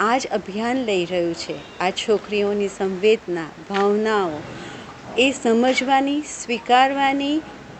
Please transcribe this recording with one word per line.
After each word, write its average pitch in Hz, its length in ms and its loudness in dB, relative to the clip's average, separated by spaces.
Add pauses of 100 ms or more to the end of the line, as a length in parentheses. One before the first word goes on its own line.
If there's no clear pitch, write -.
આ 226 180 4
જ 247 80 -2
અભિયાન 214 500 -4
લઈ 208 280 0
રહ્યું 170 300 0
છે, - 460 -10
આ 180 100 0
છોકરીઓની 202 760 0
સંવેદના, 190 760 0 (220)
ભાવનાઓ, 208 640 2 (880)
એ - 140 4 (100)
સમજવાની, 262 800 4
સ્વીકારવાની 277 1200 2 (400)